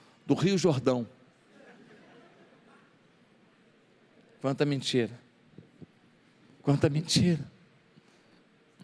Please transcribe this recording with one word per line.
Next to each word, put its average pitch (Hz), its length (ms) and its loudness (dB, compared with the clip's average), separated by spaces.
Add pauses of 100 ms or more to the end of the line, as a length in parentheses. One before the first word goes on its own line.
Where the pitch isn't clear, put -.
(260)
do 143 80 6
Rio 190 240 2
Jordão. 127 500 0 (3250)
Quanta 139 240 -4
mentira. 127 540 -4 (1400)
Quanta 143 280 0
mentira. 160 540 -2 (1400)